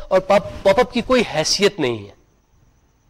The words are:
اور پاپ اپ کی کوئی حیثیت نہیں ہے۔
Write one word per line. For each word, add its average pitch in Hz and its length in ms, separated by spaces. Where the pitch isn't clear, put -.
اور 190 120
پاپ 196 600
اپ - 140
کی 233 80
کوئی 254 220
حیثیت 196 440
نہیں 123 180
ہے۔ 101 140